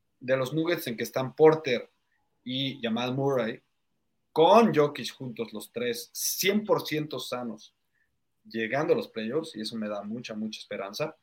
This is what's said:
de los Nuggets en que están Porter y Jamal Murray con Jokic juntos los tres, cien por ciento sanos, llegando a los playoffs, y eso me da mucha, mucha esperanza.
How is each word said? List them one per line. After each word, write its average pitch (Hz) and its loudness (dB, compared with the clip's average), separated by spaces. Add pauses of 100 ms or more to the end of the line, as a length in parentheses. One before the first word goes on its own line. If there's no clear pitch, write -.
(220)
de 131 2
los 131 -2
Nuggets 160 -2
en 117 -4
que 117 -6
están 127 -4
Porter 156 4 (560)
y 131 -6
Jamal 117 -2
Murray 131 -2 (720)
con 185 8
Jokic 143 0
juntos 117 -10
los 104 -12
tres, 117 -6
cien - 0
por 156 0
ciento 151 -4
sanos, 120 -10 (720)
llegando 113 -2
a - 6
los 113 -4
playoffs, 120 -6
y 110 -8
eso 110 -8
me 107 -6
da 104 -6
mucha, 113 -10
mucha 107 -8
esperanza. 104 -8